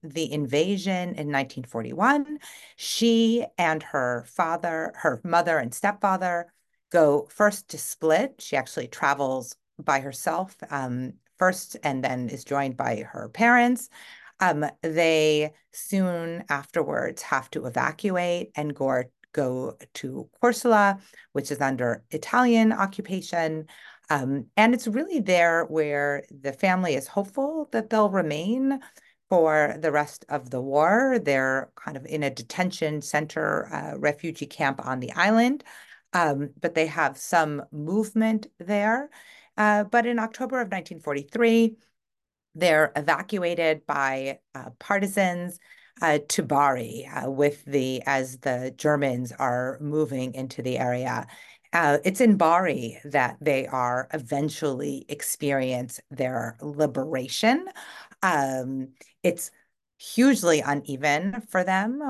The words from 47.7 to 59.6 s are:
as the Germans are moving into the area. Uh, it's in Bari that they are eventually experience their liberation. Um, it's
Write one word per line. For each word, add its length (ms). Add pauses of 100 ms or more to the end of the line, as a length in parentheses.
as 360
the 360
Germans 560
are 480
moving 540
into 260
the 160
area. 500 (460)
Uh, 320
it's 160
in 160
Bari 680
that 340
they 260
are 460
eventually 960
experience 880 (120)
their 500
liberation. 1080 (560)
Um, 640 (340)
it's 280 (480)